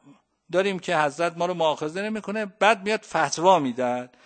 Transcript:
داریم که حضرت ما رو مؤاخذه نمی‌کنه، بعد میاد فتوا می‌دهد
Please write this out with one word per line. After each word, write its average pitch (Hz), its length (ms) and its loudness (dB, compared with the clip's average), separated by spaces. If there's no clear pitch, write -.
داریم 190 260 0
که 170 200 -2
حضرت 165 400 -2
ما 170 80 -2
رو 180 80 -4
مؤاخذه 160 480 -2
نمی‌کنه، 214 440 -6
بعد 196 380 2
میاد 214 160 -2
فتوا 170 580 4
می‌دهد 123 680 -4